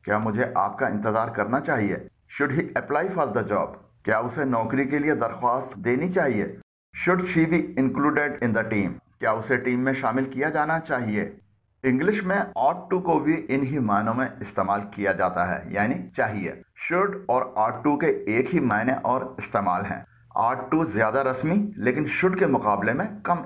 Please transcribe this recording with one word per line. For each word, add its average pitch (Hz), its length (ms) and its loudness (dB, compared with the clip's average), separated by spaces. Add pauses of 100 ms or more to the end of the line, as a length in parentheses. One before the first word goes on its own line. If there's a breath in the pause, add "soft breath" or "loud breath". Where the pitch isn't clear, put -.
क्या 104 140 2
मुझे 110 380 0
आपका 101 320 0
इंतजार 110 420 0
करना 110 300 0
चाहिए? 104 480 -2 (300)
"Should 143 200 2
he - 80 0 (160)
apply 147 280 0
for 165 160 0
the 117 160 0
job?" 92 240 0 (380)
क्या 110 160 2
उसे 123 240 -2
नौकरी 131 420 2
के 143 120 0
लिए 147 160 2
दरख्वास्त 120 640 -2
देनी 127 300 0
चाहिए? 143 520 0 (460)
"Should 180 200 2
she 160 200 4
be 160 140 4 (180)
included 143 640 2
in 113 120 2
the 110 180 0
team?" 98 180 0 (300)
क्या 113 120 2
उसे 113 240 0
टीम 123 240 0
में 131 140 0
शामिल 131 300 0
किया 135 260 -2
जाना 156 280 0
चाहिए? 110 580 -2 (480)
English 170 400 2
में 185 120 0
ought 180 580 0
to 180 80 0
को 165 180 2
भी 151 140 2
इन्हीं 139 440 -2
मानों 110 360 2
में 127 180 -2 (100)
इस्तेमाल 101 380 -2
किया 101 320 0
जाता 90 320 2
है, 82 300 -4
यानी 113 420 0
चाहिए। 104 460 -4 (260)
Should 185 260 2 (140)
और 120 300 0
ought 117 280 0
to 147 140 2
के 127 380 2
एक - 100 2
ही 170 120 2
मायने 110 320 2
और - 460 -2
इस्तेमाल 95 440 0
हैं। 85 240 -8 (340 soft breath)
Ought 127 340 0
to 156 180 2
ज्यादा 110 300 2
रस्मी 156 560 0
लेकिन 127 260 2
should 185 340 0
के 185 80 4
मुकाबले 107 460 2
में 180 280 -4
कम 175 240 0